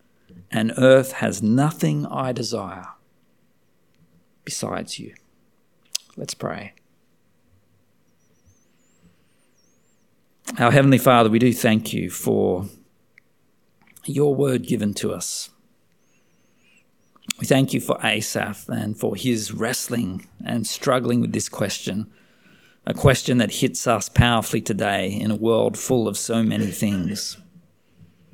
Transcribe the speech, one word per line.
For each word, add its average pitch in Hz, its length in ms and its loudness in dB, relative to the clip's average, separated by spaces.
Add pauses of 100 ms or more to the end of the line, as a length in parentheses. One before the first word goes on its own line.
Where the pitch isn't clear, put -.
(500)
And 113 280 0
earth 131 360 6
has - 300 -2
nothing 147 640 2
I 135 260 -4
desire 104 560 -6 (1600)
besides - 540 -8
you." - 140 -16 (1000)
Let's - 180 -12
pray. - 400 -10 (3750)
Our 117 140 4
Heavenly 135 280 8
Father, 120 300 6
we 113 100 4
do 123 140 6
thank 110 400 0
you 90 160 -4
for 98 580 0 (1400)
your 143 300 2
word 131 320 0
given 104 260 0
to 101 180 -4
us. - 380 -8 (1900)
We - 60 -8
thank 135 280 2
you 127 60 0
for - 260 -4
Asaph 107 640 -4
and 110 280 -6
for 110 180 -4
his 107 380 -2
wrestling 113 760 -4 (160)
and 117 240 -4
struggling 123 540 0
with 117 100 -2
this 113 180 -4
question, 104 600 -6 (760)
a - 80 -4
question 131 440 2
that 107 160 2
hits - 340 -2
us 110 220 0
powerfully 120 520 2
today 98 480 -2
in 104 220 -4
a 107 40 -2
world 110 420 0
full 120 300 0
of 101 100 -4
so 113 260 -2
many 107 240 0
things. 95 720 -4 (960)